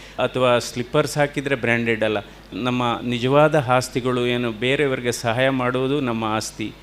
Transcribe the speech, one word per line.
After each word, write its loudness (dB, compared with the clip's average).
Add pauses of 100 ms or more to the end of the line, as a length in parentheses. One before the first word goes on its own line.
(200)
ಅಥವಾ 2
ಸ್ಲಿಪ್ಪರ್ಸ್ -2
ಹಾಕಿದ್ರೆ 0
ಬ್ರ್ಯಾಂಡೆಡ್ 0
ಅಲ್ಲ. 0 (360)
ನಮ್ಮ -2
ನಿಜವಾದ 2
ಆಸ್ತಿಗಳು 0
ಏನು, 0
ಬೇರೆಯವರಿಗೆ 0
ಸಹಾಯ 0
ಮಾಡುವುದು 0
ನಮ್ಮ -2
ಆಸ್ತಿ -4 (100)